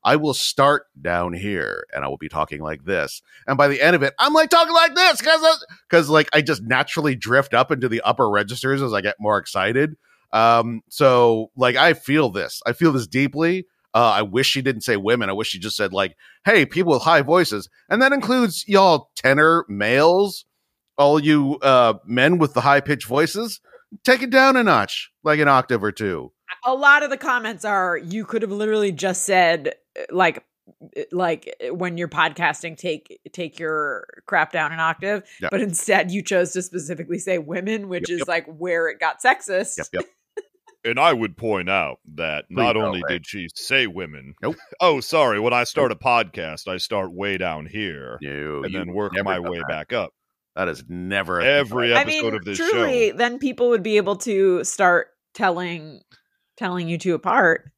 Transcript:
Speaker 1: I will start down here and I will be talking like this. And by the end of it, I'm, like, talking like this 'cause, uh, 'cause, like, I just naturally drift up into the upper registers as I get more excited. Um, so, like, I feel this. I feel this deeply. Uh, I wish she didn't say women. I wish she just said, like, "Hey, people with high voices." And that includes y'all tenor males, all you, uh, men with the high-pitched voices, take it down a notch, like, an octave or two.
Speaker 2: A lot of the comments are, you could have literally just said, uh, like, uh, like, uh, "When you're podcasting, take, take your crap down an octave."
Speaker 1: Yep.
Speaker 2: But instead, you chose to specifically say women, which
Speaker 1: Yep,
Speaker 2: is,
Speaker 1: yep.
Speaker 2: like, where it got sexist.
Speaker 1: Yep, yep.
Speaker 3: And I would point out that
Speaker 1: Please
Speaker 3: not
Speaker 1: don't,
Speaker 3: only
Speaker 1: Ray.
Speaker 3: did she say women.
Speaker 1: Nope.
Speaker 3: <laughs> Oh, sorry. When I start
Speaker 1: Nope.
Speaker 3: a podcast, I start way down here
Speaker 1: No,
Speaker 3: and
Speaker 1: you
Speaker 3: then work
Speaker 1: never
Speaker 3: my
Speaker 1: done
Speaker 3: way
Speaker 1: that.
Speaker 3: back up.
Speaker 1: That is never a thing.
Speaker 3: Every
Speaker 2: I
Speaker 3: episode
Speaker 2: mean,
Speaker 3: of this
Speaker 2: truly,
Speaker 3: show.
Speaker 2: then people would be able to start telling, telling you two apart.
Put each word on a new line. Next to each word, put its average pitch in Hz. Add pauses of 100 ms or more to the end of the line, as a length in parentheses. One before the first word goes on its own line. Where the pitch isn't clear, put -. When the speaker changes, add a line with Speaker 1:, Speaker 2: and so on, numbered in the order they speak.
Speaker 1:
I 127
will 151
start 143 (140)
down 87
here 85 (100)
and 69
I -
will 67
be 76
talking 76
like 76
this. 87 (240)
And 135
by 143
the 139
end 170
of 135
it, 139
I'm, 269
like, 311
talking 330
like 330
this 349
'cause, 320
uh, 320 (340)
'cause, 165
like, 156
I 156
just 127
naturally 135
drift 123
up 123
into 127
the 117
upper 113
registers 120
as 120
I 101
get 101
more 104
excited. 120 (340)
Um, 117
so, 120
like, 123
I 151
feel 143
this. 90
I 117
feel 160
this 123
deeply. 156 (260)
Uh, 113
I 104
wish 107
she 135
didn't 127
say 120
women. 104
I 98
wish 104
she 95
just 101
said, 98
like, 95 (300)
"Hey, 196
people 170
with 123
high 160
voices." 135 (220)
And 214
that 269
includes 247
y'all 190
tenor 156
males, 156 (520)
all 143
you, 147
uh, 123 (100)
men 131
with 151
the 120
high-pitched 143
voices, 170 (440)
take 254
it 262
down 262
a 240
notch, 131 (120)
like, 151
an 147
octave 127
or 104
two. 85 (340)
Speaker 2:
A 254
lot 285
of 285
the 262
comments 240
are, 185
you 180
could 226
have 208
literally 214
just 185
said, 170 (240)
uh, -
like, 175 (540)
uh, 147 (100)
like, 175 (120)
uh, 131
"When 175
you're 175
podcasting, 160
take, - (120)
take -
your 151 (220)
crap 160
down 156
an 165
octave." 185 (180)
Speaker 1:
Yep. 175
Speaker 2:
But 196
instead, 180
you 202
chose 180
to 185
specifically 170
say 185
women, 190
which 175
Speaker 1:
Yep, 175
Speaker 2:
is, 170
Speaker 1:
yep. -
Speaker 2:
like, 170
where 165
it -
got 160
sexist. 226
Speaker 1:
Yep, -
yep. - (800)
Speaker 3:
And 117
I 165
would 113
point 98
out 82 (180)
that 76
Speaker 1:
Please -
Speaker 3:
not 113
Speaker 1:
don't, 110
Speaker 3:
only 87
Speaker 1:
Ray. 90
Speaker 3:
did 85
she 90
say 131
women. 76
Speaker 1:
Nope. 151 (120)
Speaker 3:
<laughs> -
Oh, 156
sorry. 131
When 117
I 123
start 139
Speaker 1:
Nope. 104
Speaker 3:
a -
podcast, 95
I 92
start 95
way 98
down 80
here 73
Speaker 1:
No, 73
Speaker 3:
and 92
Speaker 1:
you 95
Speaker 3:
then 87
work 101
Speaker 1:
never 98
Speaker 3:
my 95
Speaker 1:
done 85
Speaker 3:
way 87
Speaker 1:
that. 71
Speaker 3:
back 78
up. 101 (420)
Speaker 1:
That 92
is 73
never 90
a -
thing. 131
Speaker 3:
Every 120
Speaker 2:
I 113
Speaker 3:
episode 110
Speaker 2:
mean, 113
Speaker 3:
of 87
this 101
Speaker 2:
truly, 240
Speaker 3:
show. -
Speaker 2:
then 240
people 247
would 220
be 214
able 202
to 190
start 180 (260)
telling, 170 (560)
telling 180
you 170
two 175
apart. 185